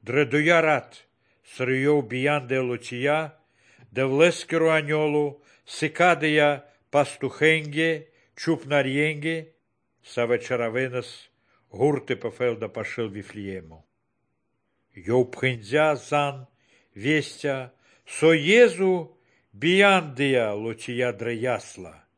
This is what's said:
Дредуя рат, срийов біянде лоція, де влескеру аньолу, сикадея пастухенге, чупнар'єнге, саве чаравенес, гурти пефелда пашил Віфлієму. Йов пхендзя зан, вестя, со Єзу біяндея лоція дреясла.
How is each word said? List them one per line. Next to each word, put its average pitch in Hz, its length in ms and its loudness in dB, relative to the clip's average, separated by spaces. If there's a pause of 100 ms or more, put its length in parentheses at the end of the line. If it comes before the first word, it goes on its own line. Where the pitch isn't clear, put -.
Дредуя 147 580 2
рат, 156 440 0 (380)
срийов 131 640 0
біянде 131 540 -2
лоція, 131 720 -4 (600)
де 127 140 -2
влескеру 160 640 2
аньолу, 151 720 0 (240)
сикадея 151 960 2 (280)
пастухенге, 151 1120 0 (320)
чупнар'єнге, 147 1120 -2 (560)
саве 120 360 -2
чаравенес, 123 920 -6 (380)
гурти 131 480 -2
пефелда 113 520 -4
пашил 110 440 -8
Віфлієму. 95 720 -14 (1080)
Йов 120 360 0
пхендзя 131 680 0
зан, 143 500 -4 (480)
вестя, 135 760 -4 (340)
со 165 300 4
Єзу 185 840 2 (360)
біяндея 143 1000 2
лоція 117 580 -6
дреясла. 110 880 -8 (160)